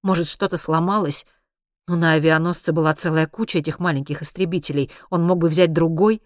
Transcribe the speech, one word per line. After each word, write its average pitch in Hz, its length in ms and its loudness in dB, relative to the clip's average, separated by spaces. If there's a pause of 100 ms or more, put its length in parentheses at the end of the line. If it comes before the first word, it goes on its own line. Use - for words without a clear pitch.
Может, 175 220 0
что-то 185 320 -2
сломалось? 170 680 0 (600)
Но 170 100 -2
на 165 160 2
авианосце 160 600 2
была 156 220 2
целая 160 320 0
куча 202 340 -4
этих 151 180 -6
маленьких 147 440 -4
истребителей. 160 680 -4 (180)
Он 170 160 0
мог 180 140 2
бы 170 100 2
взять 165 240 4
другой. 170 540 2